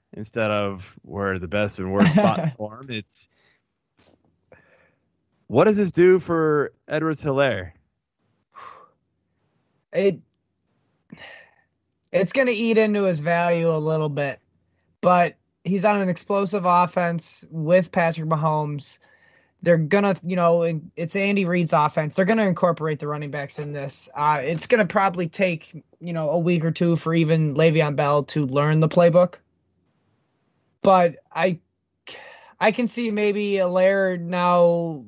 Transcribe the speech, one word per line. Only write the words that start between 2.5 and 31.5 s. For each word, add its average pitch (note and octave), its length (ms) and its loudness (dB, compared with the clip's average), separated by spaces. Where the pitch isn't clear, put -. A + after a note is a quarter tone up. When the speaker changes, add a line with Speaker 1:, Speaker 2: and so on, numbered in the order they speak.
Speaker 1:
for G#2+ 240 -14
him. C#3 80 -18
It's, - 400 -12
what B2 180 2
does G#3 120 4
this G3 140 0
do F#3 280 4
for D#3 520 0
Edwards-Helaire? C#3 840 -2
Speaker 2:
It, F#3+ 260 0
it's F#3 220 0
gonna B3+ 180 2
eat A3+ 260 0
into G#3 260 2
his F3 180 0
value E3+ 480 0
a D#3+ 80 0
little D#3 320 -2
bit, C#3+ 300 -6
but F3 340 2
he's F#3 220 -2
on G#3 160 2
an F#3 80 0
explosive G3 560 -4
offense F3 840 0
with D#3+ 420 0
Patrick E3 360 -2
Mahomes. D3+ 720 -4
They're E3+ 160 4
gonna, F#3+ 440 0
you F3+ 140 -6
know, E3+ 280 2
and E3 320 -4
it's E3 200 -8
Andy G3+ 300 0
Reid's F3 280 0
offense. D3+ 420 0
They're F#3+ 100 2
gonna A3 200 2
incorporate D#3+ 540 -2
the D3 80 -8
running D3 240 -8
backs C#3+ 260 -10
in D3 140 -10
this. C#3 440 -10
Uh, D3 280 0
it's D#3+ 240 -4
gonna A3 180 2
probably F#3 440 0
take, E3+ 520 -4
you E3+ 120 -10
know, D#3+ 160 -4
a D#3+ 80 0
week E3+ 280 0
or E3 60 0
two E3+ 260 2
for D#3+ 180 -4
even D#3+ 400 2
Le'Veon D#3 400 2
Bell D3 300 2
to D3+ 200 -2
learn D3 360 2
the D#3 80 4
playbook. F3 460 4
But F3+ 340 4
I, E3+ 280 -2